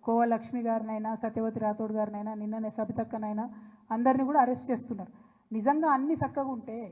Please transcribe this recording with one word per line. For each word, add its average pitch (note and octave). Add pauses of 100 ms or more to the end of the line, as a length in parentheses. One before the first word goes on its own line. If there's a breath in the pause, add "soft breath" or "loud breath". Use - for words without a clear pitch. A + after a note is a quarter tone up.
కోవ A#3
లక్ష్మి A3+
గారినైనా, A3
సత్యవతి A3
రాథోడ్ G#3+
గారినైనా, G#3
నిన్ననే A3
సబితక్కనైనా A3 (500 loud breath)
అందరినీ C4
కూడా D4
అరెస్ట్ B3
చేస్తున్నారు. G#3 (460 loud breath)
నిజంగా D4
అన్ని D4
చక్కగా C4+
ఉంటే A3 (140)